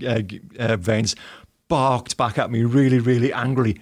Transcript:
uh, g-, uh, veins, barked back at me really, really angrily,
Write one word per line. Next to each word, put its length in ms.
uh, 120
g-, 200
uh, 200
veins, 380
barked 440
back 200
at 140
me 140
really, 340
really 340
angrily, 480